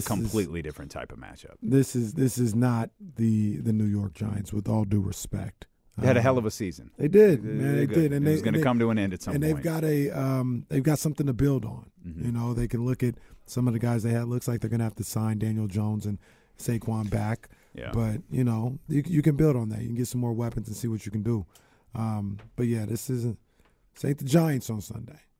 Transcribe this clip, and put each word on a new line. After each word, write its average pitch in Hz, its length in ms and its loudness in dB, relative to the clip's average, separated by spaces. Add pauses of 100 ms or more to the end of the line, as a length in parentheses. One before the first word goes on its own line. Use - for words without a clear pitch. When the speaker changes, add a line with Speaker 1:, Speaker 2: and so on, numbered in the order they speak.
Speaker 1:
is - 40 -4
Speaker 2:
completely 98 540 -2
different 73 280 -12
type 62 220 -12
of 62 60 -16
matchup. - 440 -20
Speaker 1:
This 131 340 2
is, 113 180 -2
this 131 240 0
is 117 160 2
not 117 360 2 (260)
the, 110 420 2
the 117 140 0
New 107 140 2
York 101 280 -2
Giants, 101 380 -6
with 104 160 -4
all 110 160 2
due 101 160 2
respect. - 680 -6 (320)
Speaker 2:
They 120 80 2
had 127 100 6
a 120 40 4
Speaker 1:
Um, 117 40 4
Speaker 2:
hell 131 140 4
of 110 80 0
a 107 40 -2
season. 92 460 -6
Speaker 1:
they 147 120 0
did, 185 340 8
Speaker 2:
They 107 100 -6
Speaker 1:
man, 139 220 0
they 143 60 2
Speaker 2:
did 143 80 2
good. - 60 -2
Speaker 1:
did, 156 180 4
and 143 140 2
Speaker 2:
It 151 40 6
was 156 100 4
Speaker 1:
they, - 40 0
Speaker 2:
gonna 151 120 2
Speaker 1:
and 160 60 2
they, 139 60 4
Speaker 2:
come 120 120 4
to 113 100 4
an 110 80 2
end 98 160 0
at - 80 -10
some 95 120 -4
Speaker 1:
and 143 100 0
Speaker 2:
point. 156 120 2
Speaker 1:
they've 135 80 -4
got 160 200 -2
a, 147 260 2
um, 131 580 -2
they've 143 140 0
got 151 160 4
something 151 280 -2
to 135 80 2
build 135 300 2
on. - 260 -12 (160)
Speaker 2:
Mm-hmm. 82 200 -8
Speaker 1:
You 117 60 -2
know, 117 220 -2
they 117 120 0
can 117 180 -2
look 127 180 -2
at 120 120 2 (320)
some 123 200 0
of 120 80 4
the 117 40 -2
guys 120 240 0
they 117 80 0
had. 117 160 0
Looks 120 220 -4
like 117 120 -2
they're 107 100 -2
gonna 113 140 0
have 110 120 -4
to 101 80 -6
sign 110 340 -2
Daniel 110 300 0
Jones 104 380 -2
and 104 120 -4 (400)
Saquon 110 520 -2
back. 107 380 -2 (260)
Speaker 2:
Yeah. - 180 -12
Speaker 1:
But, 110 280 -2 (100)
you 131 140 0
know, 117 340 0 (100)
you, 147 180 0
you 156 160 2
can 151 140 4
build 147 200 4
on 113 140 -2
that. 110 100 -6
You 120 60 -6
can 117 100 -4
get 123 120 -2
some 123 120 -4
more 120 140 0
weapons 113 340 -4
and 107 80 -8
see 117 120 -4
what 110 180 -4
you 101 60 -8
can 107 100 -2
do. 110 240 -2 (480)
Um, 107 440 -4 (180)
but, 123 100 0
yeah, 113 180 0
this 113 240 -6
isn't 120 300 -2 (560)
this - 100 -8
ain't 139 140 -2
the 139 60 -8
Giants 147 460 4
on 107 100 -4
Sunday. - 400 -12 (200)